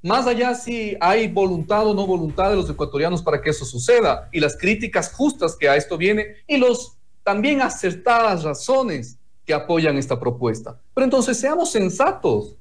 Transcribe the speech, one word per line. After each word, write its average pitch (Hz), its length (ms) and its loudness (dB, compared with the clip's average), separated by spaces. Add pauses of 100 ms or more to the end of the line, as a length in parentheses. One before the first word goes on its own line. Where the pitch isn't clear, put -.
Más 240 280 2
allá 240 260 2
si 233 460 -6
hay 214 260 4
voluntad 190 580 0
o 214 80 2
no 196 140 0
voluntad 180 440 0
de 208 60 2
los 160 140 -2
ecuatorianos 151 500 -2
para 151 220 0
que 156 80 0
eso 151 140 -2
suceda, 147 680 2
y 165 80 -4
las 147 180 0
críticas 202 560 -2
justas 254 460 0
que 147 100 2
a 139 60 6
esto 151 240 0
viene, 208 380 0 (100)
y 294 100 0
los 247 420 0 (260)
también 226 360 2
acertadas 214 840 0
razones 156 760 -2 (260)
que 156 80 -2
apoyan 151 460 2
esta 131 220 -4
propuesta. - 600 -4 (140)
Pero 262 100 2
entonces 262 360 2
seamos 339 320 0
sensatos. 185 880 0